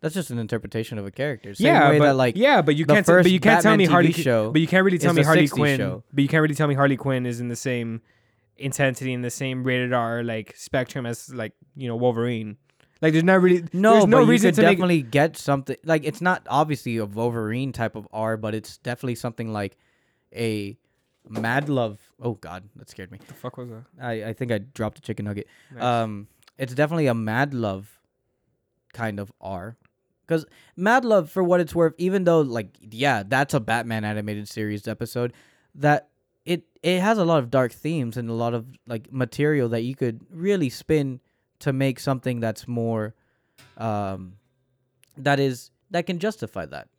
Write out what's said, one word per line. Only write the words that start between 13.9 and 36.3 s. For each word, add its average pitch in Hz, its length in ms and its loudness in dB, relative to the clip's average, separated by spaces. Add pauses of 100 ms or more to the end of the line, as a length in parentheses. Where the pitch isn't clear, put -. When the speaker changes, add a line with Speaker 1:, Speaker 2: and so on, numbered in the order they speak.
Speaker 2:
there's 214 120 8
no 233 120 6
Speaker 1:
but 254 60 8
you 226 60 6
Speaker 2:
reason 226 200 6
Speaker 1:
could 143 60 2
Speaker 2:
to 220 60 4
make 202 140 6
Speaker 1:
definitely 175 260 2
get 143 360 0
something, 139 440 -4
like, 156 220 0
it's 147 160 -8
not 180 300 -2
obviously 139 480 0
a 107 80 -4
Wolverine 117 680 -4
type 113 240 -6
of 107 160 -16
R, 110 240 -4
but 110 180 -6
it's 110 220 -10
definitely 123 380 -8
something 117 360 -10
like 104 280 -8 (560)
a 107 420 -4 (520)
Mad 117 400 -2
Love. 117 300 -2 (220)
Oh 113 140 -6
God, 92 420 -18
that - 120 -20
scared 95 220 -18
me. 98 160 -20
Speaker 2:
The - 80 -20
fuck - 220 -14
was 123 140 -14
that? 110 120 -18 (180)
Speaker 1:
I, 113 260 -8
I 113 60 -8
think 120 200 -6
I 107 60 -2
dropped 110 400 -8
a - 40 -20
chicken 110 220 -8
nugget. 101 240 -8 (260)
Speaker 2:
Nice. 120 80 -10
Speaker 1:
Um, 113 460 -2 (280)
it's 127 160 -8
definitely 147 360 0
a 120 60 2
Mad 113 380 -2
Love 104 460 -6 (960)
kind 110 260 -6
of 101 220 -10
R. 95 360 -12 (520)
'Cause 160 180 -2 (300)
Mad 233 280 2
Love, 202 260 2
for 190 120 -2
what 180 180 4
it's 165 140 -4
worth, 165 240 2
even 185 260 0
though, 170 180 4
like, 117 260 -4 (120)
yeah, 113 440 -2
that's 131 300 -2
a 143 60 2
Batman 113 440 -2
animated 104 440 -6
series 104 400 -6
episode, 117 440 -6 (420)
that 147 340 0 (360)